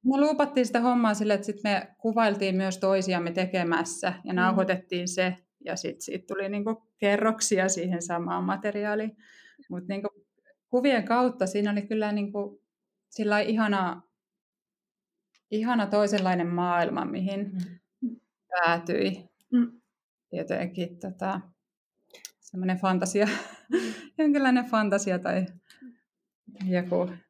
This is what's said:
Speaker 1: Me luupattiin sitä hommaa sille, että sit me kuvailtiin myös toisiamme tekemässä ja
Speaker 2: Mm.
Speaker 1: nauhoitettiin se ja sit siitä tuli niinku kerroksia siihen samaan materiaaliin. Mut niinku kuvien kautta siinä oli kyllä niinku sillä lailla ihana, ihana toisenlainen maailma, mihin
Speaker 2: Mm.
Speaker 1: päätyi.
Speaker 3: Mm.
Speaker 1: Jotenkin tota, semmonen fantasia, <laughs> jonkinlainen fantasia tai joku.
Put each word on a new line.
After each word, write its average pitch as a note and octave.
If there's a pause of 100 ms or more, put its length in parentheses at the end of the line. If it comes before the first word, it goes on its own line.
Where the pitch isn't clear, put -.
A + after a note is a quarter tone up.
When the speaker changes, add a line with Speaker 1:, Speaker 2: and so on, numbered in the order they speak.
Speaker 1:
Me C4
luupattiin C#4+
sitä A#3
hommaa A#3+
sille, G#3
että G3
sit G#3
me G3+ (100)
kuvailtiin G3+
myös F#3+
toisiamme F#3
tekemässä F3+ (120)
ja F#3
Speaker 2:
Mm. F3+
Speaker 1:
nauhoitettiin F#3
se F3+ (280)
ja F3+
sit -
siitä F#3+
tuli G3
niinku G#3 (160)
kerroksia G3+
siihen F3+
samaan F3
materiaaliin. G#3 (540)
Mut F3+
niinku G3+ (600)
kuvien B3
kautta A#3+
siinä G#3
oli G#3
kyllä G#3+
niinku G3+ (480)
sillä G#3
lailla G#3
ihana, G3 (1500)
ihana A3
toisenlainen G3
maailma, F3
mihin G3 (480)
Speaker 2:
Mm. A#3 (320)
Speaker 1:
päätyi. E3+ (240)
Speaker 3:
Mm. A#3+ (520)
Speaker 1:
Jotenkin F3+
tota, F#3+ (1000)
semmonen F#3
fantasia, F#3+ (400)
<laughs> -
jonkinlainen C4+
fantasia G3
tai F#3 (1200)
joku. F3+ (220)